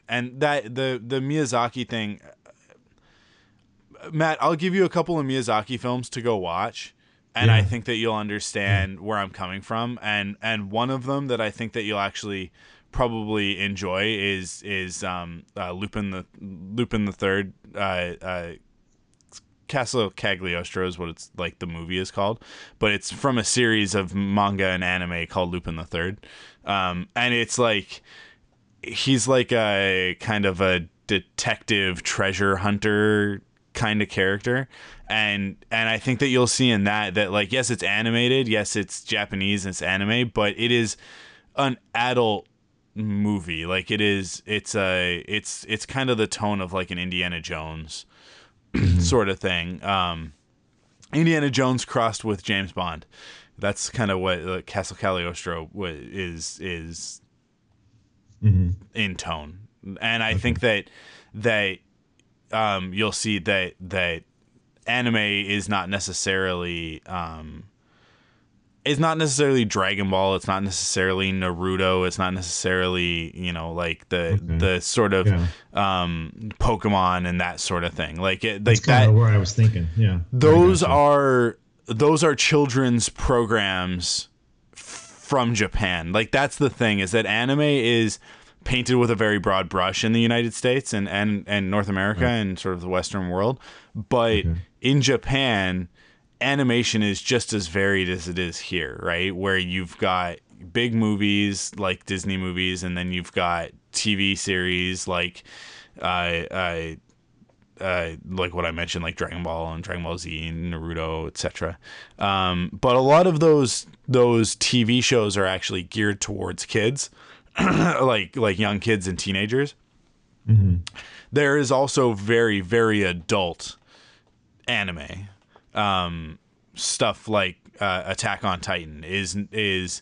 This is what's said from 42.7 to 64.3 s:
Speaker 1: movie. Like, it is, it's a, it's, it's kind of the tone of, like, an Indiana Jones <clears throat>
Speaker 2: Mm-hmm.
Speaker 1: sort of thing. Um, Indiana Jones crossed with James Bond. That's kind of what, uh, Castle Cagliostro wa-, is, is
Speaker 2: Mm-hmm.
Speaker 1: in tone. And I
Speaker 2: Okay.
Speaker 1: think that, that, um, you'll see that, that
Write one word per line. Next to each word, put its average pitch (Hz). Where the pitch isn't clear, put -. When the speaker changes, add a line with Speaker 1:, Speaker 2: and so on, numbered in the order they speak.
Speaker 1:
movie. 101
Like, 90
it 107
is, 98
it's 104
a, 92
it's, -
it's 107
kind 131
of 117
the 110
tone 104
of, 90
like, 92
an 90
Indiana 90
Jones 80
<clears throat> -
Speaker 2:
Mm-hmm. 90
Speaker 1:
sort 98
of 95
thing. 90
Um, 87
Indiana 156
Jones 127
crossed 113
with 104
James 98
Bond. 87
That's -
kind 110
of 95
what, 90
uh, 92
Castle 95
Cagliostro 87
wa-, 98
is, 82
is 85
Speaker 2:
Mm-hmm. 92
Speaker 1:
in 101
tone. 82
And 113
I 113
Speaker 2:
Okay. 101
Speaker 1:
think 120
that, 107
that, 104
um, 107
you'll 104
see 107
that, 92
that 87